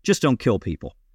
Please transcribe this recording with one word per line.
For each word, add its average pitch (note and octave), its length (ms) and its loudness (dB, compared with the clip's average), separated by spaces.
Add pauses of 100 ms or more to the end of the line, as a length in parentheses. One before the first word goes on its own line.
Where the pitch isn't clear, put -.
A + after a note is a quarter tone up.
Just - 200 2
don't C3+ 160 2
kill G#2+ 200 0
people. - 360 -10 (200)